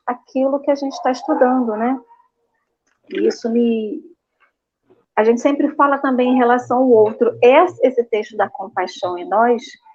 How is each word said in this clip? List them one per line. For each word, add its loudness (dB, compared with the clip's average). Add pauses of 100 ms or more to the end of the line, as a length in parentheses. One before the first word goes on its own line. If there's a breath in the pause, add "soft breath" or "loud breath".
aquilo -2
que -4
a 2
gente -8
tá 0
estudando, 0
né? -4 (1080)
E 0
isso -4
me... -2 (1120)
a 0
gente 2
sempre -2
fala 2
também 0
em 2
relação 0
ao 2
outro. 2
Esse, 4
esse 0
texto -6
da 0
compaixão -8
em -12
nós, 2 (320 soft breath)